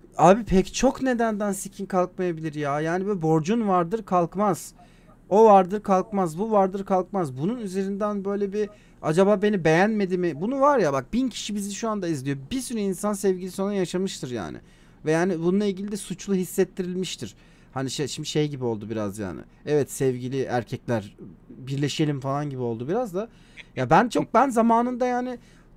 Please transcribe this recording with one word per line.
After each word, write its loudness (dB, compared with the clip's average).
abi 6
pek 2
çok 0
nedenden -2
sikin -8
kalkmayabilir -2
ya. -2
Yani -2
böyle -2
borcun 2
vardır, 0
kalkmaz. 0
O 8
vardır, 8
kalkmaz. 0
Bu -4
vardır, 2
kalkmaz. -2
Bunun -2
üzerinden -4
böyle -2
bir -2
acaba 4
beni 2
beğenmedi 4
mi? -2
Bunu -2
var 4
ya 2
bak, -2
bin 0
kişi -8
bizi -6
şu -4
anda -4
izliyor. -2
Bir -4
sürü -6
insan -2
sevgilisi -2
ona -2
yaşamıştır -4
yani. -8
Ve 0
yani 2
bununla 2
ilgili -4
de -8
suçlu -6
hissettirilmiştir. -4
Hani -4
şey, -4
şimdi -10
şey 0
gibi -10
oldu -4
biraz -4
yani. -8
"Evet 0
sevgili -2
erkekler, -4
birleşelim." -2
falan -4
gibi -8
oldu -4
biraz -4
da. -6
Ya -2
ben 6
çok, -2
ben 4
zamanında 2
yani -2